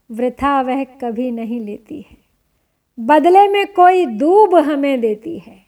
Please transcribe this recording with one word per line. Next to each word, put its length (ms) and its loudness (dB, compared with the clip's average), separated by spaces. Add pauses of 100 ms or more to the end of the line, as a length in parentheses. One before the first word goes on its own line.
(100)
वृथा 500 -4
वह 240 -4 (160)
कभी 300 -6
नहीं 300 -8
लेती 400 -14
है, 160 -20 (800)
बदले 500 4
में 240 -2
कोई 360 4
दूब 480 2
हमें 440 0
देती 380 -6
है। 180 -20 (120)